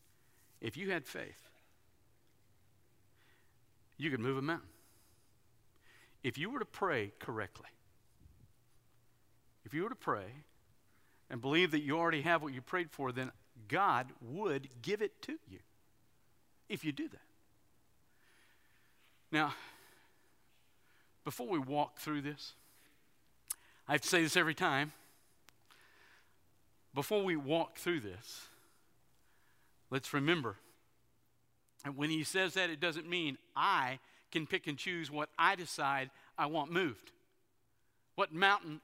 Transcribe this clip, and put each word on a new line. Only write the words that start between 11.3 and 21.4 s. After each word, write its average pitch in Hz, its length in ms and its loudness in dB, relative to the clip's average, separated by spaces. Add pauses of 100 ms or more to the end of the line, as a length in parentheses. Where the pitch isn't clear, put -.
believe 156 300 4
that 151 100 2
you 147 160 0
already 165 240 2
have 165 220 4
what 143 100 -6
you 123 80 -8
prayed 180 300 -4
for, 131 200 -2
then 127 200 -4 (360)
God 139 540 2
would 135 640 -4
give 208 180 0
it - 220 -2
to 311 240 -8
you 95 160 -18 (1040)
if 196 160 -6
you 151 60 0
do 294 180 -6
that." - 160 -20 (2000)
Now, 151 240 2 (1700)
before 240 240 -6